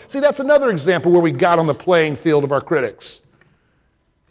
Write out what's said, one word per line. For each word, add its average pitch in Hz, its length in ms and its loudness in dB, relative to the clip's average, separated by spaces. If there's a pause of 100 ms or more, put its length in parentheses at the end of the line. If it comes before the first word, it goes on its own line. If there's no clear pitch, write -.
See, 277 120 -6
that's 285 200 0
another 277 280 2
example 175 440 0
where 175 100 4
we 165 80 2
got 170 280 0
on 165 80 0
the 147 80 -2
playing 160 420 0
field 147 280 0
of 139 80 -4
our 139 80 0
critics. - 640 -6 (1080)